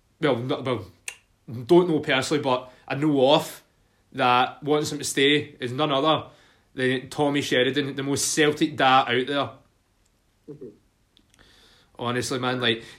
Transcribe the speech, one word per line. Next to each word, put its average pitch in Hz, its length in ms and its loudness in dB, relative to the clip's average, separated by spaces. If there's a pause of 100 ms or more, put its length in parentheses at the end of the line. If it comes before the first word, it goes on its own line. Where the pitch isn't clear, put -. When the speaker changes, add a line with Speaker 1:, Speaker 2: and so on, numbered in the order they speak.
(200)
Speaker 1:
well, 143 160 2
not, 127 280 -6
well, 113 220 -4 (800)
don't 175 220 6
know 156 120 0
personally, 139 420 -2
but 127 280 -2 (180)
I 135 60 -4
know 139 400 4
of, - 280 -2 (500)
that 123 500 0
wants 151 280 0
him 147 80 -8
to 135 60 -10
stay 147 560 0
is 123 100 -6
none 143 220 -2
other 139 360 0 (460)
than 127 360 -2
Tommy 143 320 -2
Sheridan, 135 520 0
the 139 80 -8
most 139 300 -2
Celtic 151 440 0
dad 131 320 4
out 127 180 0
there. 139 240 -4 (1000)
Speaker 2:
Mm-hmm. 101 180 -16 (1300)
Speaker 1:
Honestly, 120 400 -4
man, 127 220 -2
like, 113 240 0 (140)